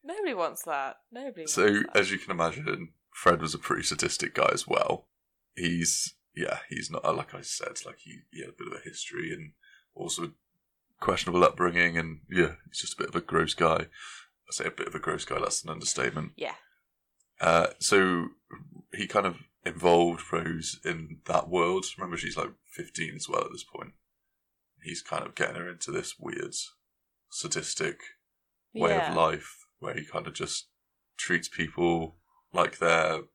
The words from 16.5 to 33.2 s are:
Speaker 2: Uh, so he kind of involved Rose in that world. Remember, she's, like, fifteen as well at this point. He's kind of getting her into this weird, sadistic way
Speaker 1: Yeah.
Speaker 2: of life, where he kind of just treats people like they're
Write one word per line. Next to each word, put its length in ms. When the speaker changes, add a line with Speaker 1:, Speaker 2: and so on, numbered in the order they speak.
Speaker 2:
Uh, 260
so 480
he 140
kind 180
of 120
involved 680
Rose 540
in 400
that 240
world. 360
Remember, 200
she's, 200
like, 140
fifteen 400
as 140
well 160
at 60
this 120
point. 300
He's 180
kind 240
of 100
getting 200
her 140
into 220
this 280
weird, 340
sadistic 680
way 180
Speaker 1:
Yeah. 200
Speaker 2:
of 60
life, 500
where 140
he 120
kind 220
of 60
just 340
treats 300
people 680
like 260
they're 420